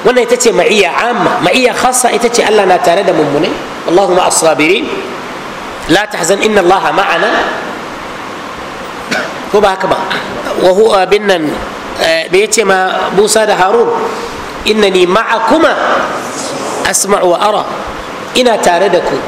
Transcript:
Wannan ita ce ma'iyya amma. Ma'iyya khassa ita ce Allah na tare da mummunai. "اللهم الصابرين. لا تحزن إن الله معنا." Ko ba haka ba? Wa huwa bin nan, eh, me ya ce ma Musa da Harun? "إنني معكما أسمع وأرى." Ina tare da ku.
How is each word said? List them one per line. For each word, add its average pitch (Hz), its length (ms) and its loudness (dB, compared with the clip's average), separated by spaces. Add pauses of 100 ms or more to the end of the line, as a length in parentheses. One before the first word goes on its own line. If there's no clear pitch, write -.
Wannan 247 180 4
ita 233 160 2
ce 226 140 2
ma'iyya 180 420 2 (160)
amma. 202 320 0
Ma'iyya 220 320 2
khassa 247 400 0
ita 226 160 0
ce 220 160 2
Allah 208 200 4
na 180 120 4
tare 175 240 2
da 185 80 2
mummunai. 156 400 0 (400)
"اللهم 180 300 4
الصابرين. 160 680 2 (1000)
لا 185 180 2
تحزن 196 320 -2
إن 220 160 0
الله 185 280 4 (120)
معنا." 175 360 0 (2250)
Ko 202 80 2
ba 196 160 2
haka 185 160 -4
ba? - 80 0 (640)
Wa 180 80 6
huwa 202 400 4
bin 208 160 2
nan, 165 240 0 (480)
eh, 165 320 0
me 180 80 2
ya 214 80 4
ce 220 160 -2
ma 185 540 0
Musa 214 300 4
da 202 120 2
Harun? 196 320 2 (720)
"إنني 196 480 2
معكما 233 600 2 (1120)
أسمع 190 360 0
وأرى." 180 420 2 (760)
Ina 240 200 4
tare 180 300 2
da 180 120 2
ku. - 280 -2